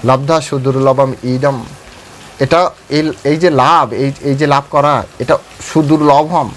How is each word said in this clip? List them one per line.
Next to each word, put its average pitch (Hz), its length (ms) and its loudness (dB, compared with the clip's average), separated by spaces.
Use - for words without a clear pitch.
লব্ধা 143 280 0
সুদুর্লভম 135 600 0
ইদম, 135 240 -2
এটা 165 160 2
এই, 156 60 0
এই 160 120 0
যে 180 60 4
লাভ, 151 240 4
এই, 139 60 -2
এই 135 120 0
যে 151 120 0
লাভ 143 120 0
করা, 147 180 2
এটা 131 120 0
সুদুর্লভম 151 880 2